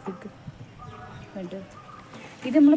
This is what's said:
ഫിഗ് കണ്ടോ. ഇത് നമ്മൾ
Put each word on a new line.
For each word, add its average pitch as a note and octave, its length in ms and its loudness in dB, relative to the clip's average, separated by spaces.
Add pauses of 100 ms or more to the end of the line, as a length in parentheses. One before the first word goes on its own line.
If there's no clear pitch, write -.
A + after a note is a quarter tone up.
ഫിഗ് G3 240 -16 (1040)
കണ്ടോ. F#3+ 260 -14 (880)
ഇത് C4 100 0
നമ്മൾ D4 180 6